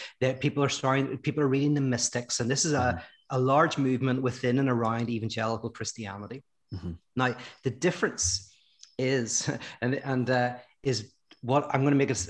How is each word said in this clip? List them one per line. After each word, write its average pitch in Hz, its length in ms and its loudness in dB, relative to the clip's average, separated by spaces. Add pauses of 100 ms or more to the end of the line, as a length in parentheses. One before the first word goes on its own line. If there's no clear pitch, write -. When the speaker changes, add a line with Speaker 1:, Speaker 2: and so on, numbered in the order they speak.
(200)
Speaker 1:
that 127 200 0
people 143 220 0
are 135 60 4
starting, 135 480 0
people 151 260 -2
are 139 60 2
reading 139 240 2
the 143 80 2
mystics. 123 600 -2
And 117 100 0
this 143 160 0
is 151 80 2
a, - 20 2
Speaker 2:
Mm-hmm. 123 220 2 (320)
Speaker 1:
a 135 80 0
large 143 400 4
movement 131 420 2
within 123 380 0
and 135 100 4
around 117 400 0
evangelical 113 600 -2
Christianity. 104 720 -10 (320)
Speaker 2:
Mm-hmm. 85 180 -8 (240)
Speaker 1:
Now, 127 180 2 (300)
the 127 60 2
difference - 800 -2 (460)
is, 131 500 0 (180)
<laughs> - 140 -14
and, 127 160 2
and, 131 340 -2
uh, 123 240 2 (280)
is 113 300 -2 (300)
what 135 300 2
I'm 135 120 2
gonna 143 120 6
make 135 140 4
a - 20 0
s-, - 180 -4